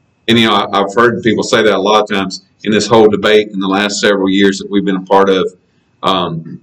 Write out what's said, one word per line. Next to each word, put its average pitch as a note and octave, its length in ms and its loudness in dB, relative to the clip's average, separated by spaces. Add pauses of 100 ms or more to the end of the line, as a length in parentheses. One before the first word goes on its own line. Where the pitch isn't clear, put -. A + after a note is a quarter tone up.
(280)
And, A#2 100 4
you A2+ 80 4
know, G#2+ 80 2
I, G2+ 280 -2
I've F#2+ 120 -6
heard A#2 280 2
people G#2 200 0
say A2+ 200 0
that G#2+ 120 2
a F#2+ 40 0
lot G#2 240 2
of G#2+ 80 -8
times F#2+ 340 -6 (180)
in G#2+ 100 -4
this G2+ 140 0
whole A2+ 220 4
debate G#2+ 400 2
in F#2+ 120 -8
the G2 80 -4
last G2+ 320 -2
several G2+ 280 0
years G2 300 2
that - 120 -12
we've G2 140 -2
been F#2+ 120 -2
a F#2 80 -8
part G2 260 2
of, F#2 160 0 (560)
um, E2+ 600 -6